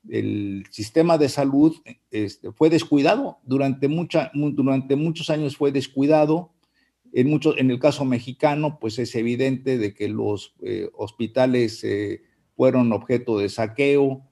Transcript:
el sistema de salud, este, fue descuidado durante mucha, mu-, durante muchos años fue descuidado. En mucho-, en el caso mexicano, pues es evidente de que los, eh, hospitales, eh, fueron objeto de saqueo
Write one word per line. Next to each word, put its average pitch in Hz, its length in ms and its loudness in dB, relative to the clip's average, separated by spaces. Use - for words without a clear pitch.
el 104 600 -4
sistema 160 480 2
de 143 100 4
salud, 143 460 2
este, 101 420 -6
fue 160 200 4
descuidado 170 720 2
durante 135 440 0
mucha, 160 460 -2
mu-, 147 160 -2
durante 135 460 0
muchos 160 340 -4
años 151 260 -2
fue 143 160 0
descuidado. 151 760 2
En 127 160 2
mucho-, 151 260 2
en 131 140 2
el 123 80 0
caso 135 280 0
mexicano, 143 760 -2
pues 110 160 -6
es 120 160 -6
evidente 127 640 -2
de 104 160 -2
que 104 160 -6
los, 104 540 -6
eh, 95 320 -6
hospitales, 117 880 -2
eh, 101 400 -6
fueron 127 340 4
objeto 120 460 -2
de 101 100 0
saqueo 135 840 0